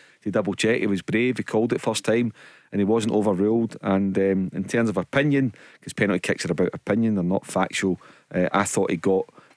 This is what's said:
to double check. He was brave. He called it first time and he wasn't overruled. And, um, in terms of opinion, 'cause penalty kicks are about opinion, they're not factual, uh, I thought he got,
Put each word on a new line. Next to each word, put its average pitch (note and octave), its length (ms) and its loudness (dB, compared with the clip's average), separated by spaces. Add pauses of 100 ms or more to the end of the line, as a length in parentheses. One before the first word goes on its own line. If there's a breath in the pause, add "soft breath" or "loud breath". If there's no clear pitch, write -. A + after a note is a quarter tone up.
(220 loud breath)
to - 80 -6
double G2+ 240 0
check. A2 260 0
He - 80 -2
was G2 140 0
brave. A#2+ 360 0
He G#2 60 -6
called A2+ 300 0
it - 80 -2
first - 240 -4
time A2+ 260 2 (400 loud breath)
and G#2 80 -2
he G2+ 60 2
wasn't A2 300 2
overruled. G#2+ 680 2
And, G2 360 0
um, F#2+ 360 2
in F#2+ 120 -4
terms A#2 240 0
of F#2+ 80 -4
opinion, C#3 580 0 (260 loud breath)
'cause - 120 -14
penalty G2 260 0
kicks - 260 -4
are E2+ 60 -2
about F2 220 0
opinion, A2 420 0
they're F#2 80 0
not F2+ 240 -2
factual, F#2 520 -2 (360 loud breath)
uh, F2+ 160 0
I G2 140 2
thought - 260 -2
he - 60 0
got, F#2+ 300 0 (300 loud breath)